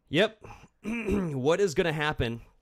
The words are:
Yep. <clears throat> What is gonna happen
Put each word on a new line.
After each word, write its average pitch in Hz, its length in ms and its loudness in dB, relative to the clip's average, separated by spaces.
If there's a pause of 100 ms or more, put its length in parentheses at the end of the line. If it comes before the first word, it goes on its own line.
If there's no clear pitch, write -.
Yep. 196 320 2 (420)
<clears throat> - 0 -
What 185 760 0
is 190 160 2
gonna 175 180 0
happen 147 480 -2 (200)